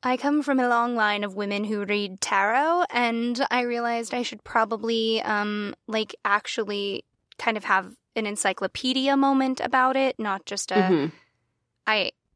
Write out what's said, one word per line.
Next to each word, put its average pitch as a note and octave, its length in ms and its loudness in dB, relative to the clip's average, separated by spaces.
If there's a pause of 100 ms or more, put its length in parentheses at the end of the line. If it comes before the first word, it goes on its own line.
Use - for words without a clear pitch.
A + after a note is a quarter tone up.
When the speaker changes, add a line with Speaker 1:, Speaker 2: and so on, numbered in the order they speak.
Speaker 1:
I B3+ 140 0
come C#4+ 260 2
from C#4 160 2
a B3 100 2
long A#3+ 280 2
line G#3 280 2
of F#3+ 120 -6
women G3+ 280 -2
who G#3 200 -4
read G3+ 360 -4
tarot, C4+ 720 2
and A#3+ 600 0
I B3 100 2
realized A#3 540 -4
I B3 80 -2
should A3+ 200 -8
probably, A3 800 0
um, G#3 520 -2 (120)
like, A3 380 -4
actually G3+ 800 -2 (340)
kind A3 180 0
of G#3 80 -8
have F#3+ 300 0 (220)
an A3 100 -2
encyclopedia B3+ 920 0
moment C4+ 440 2
about B3+ 360 2
it, C4+ 220 0
not G3+ 280 -4
just - 260 -6
a F#3+ 40 2
Speaker 2:
Mm-hmm. F#3 300 4 (800)
Speaker 1:
"I G#3+ 240 0 (260)